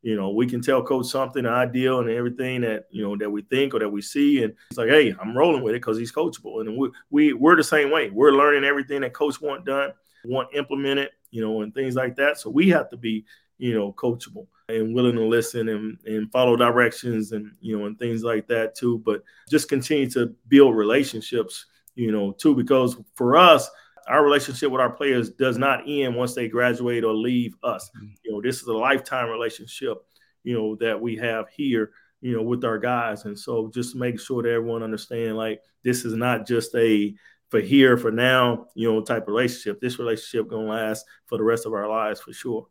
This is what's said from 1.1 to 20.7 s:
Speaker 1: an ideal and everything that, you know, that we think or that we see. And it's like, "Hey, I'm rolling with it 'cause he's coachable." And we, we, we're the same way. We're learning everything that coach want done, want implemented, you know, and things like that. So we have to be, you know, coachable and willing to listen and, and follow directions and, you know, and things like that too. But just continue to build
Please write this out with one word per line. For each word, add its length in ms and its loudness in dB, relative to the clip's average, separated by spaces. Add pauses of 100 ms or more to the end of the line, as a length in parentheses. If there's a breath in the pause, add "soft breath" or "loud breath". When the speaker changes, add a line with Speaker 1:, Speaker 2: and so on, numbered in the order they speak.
Speaker 1:
an 80 -2
ideal 460 0
and 100 -2
everything 520 -4
that, 320 -4
you 100 -8
know, 140 -4
that 120 -6
we 140 -6
think 320 -2
or 60 0
that 80 -2
we 120 -6
see. 440 2
And 100 -4 (160 soft breath)
it's 80 -10
like, 100 0
"Hey, 320 6
I'm 160 -6
rolling 260 4
with 120 -2
it 60 -4
'cause 180 -2
he's 140 -8
coachable." 480 -6
And 180 -8
we, 100 0 (220 loud breath)
we, 220 4
we're 240 8
the 80 4
same 260 2
way. 180 0
We're 220 6
learning 340 6
everything 360 -2
that 120 -6
coach 280 -4
want 260 -8
done, 260 -4 (320 soft breath)
want 300 -6
implemented, 560 -2 (220)
you 100 -6
know, 200 -2
and 120 -10
things 220 -4
like 180 -2
that. 240 0
So 100 -12
we 200 4
have 220 4
to 60 -18
be, 280 -4 (340 soft breath)
you 160 -4
know, 180 -2
coachable 540 -6 (220)
and 260 -4
willing 220 2
to 80 0
listen 440 0
and, 380 -6
and 240 -4
follow 260 4
directions 760 2
and, 180 -8 (100)
you 160 -6
know, 100 -6
and 120 -12
things 240 -4
like 240 -2
that 300 -2
too. 220 -2
But 260 -2 (260 soft breath)
just 180 2
continue 420 0
to 220 -2 (140)
build 300 8